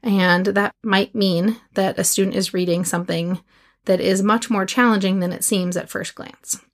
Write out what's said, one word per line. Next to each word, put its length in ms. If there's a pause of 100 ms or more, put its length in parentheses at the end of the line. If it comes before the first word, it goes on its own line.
And 440
that 260 (100)
might 300
mean 440 (180)
that 240
a 40
student 320
is 200
reading 300
something 540 (460)
that 160
is 220
much 260
more 160
challenging 540
than 120
it 120
seems 340
at 140
first 240
glance. 440 (140)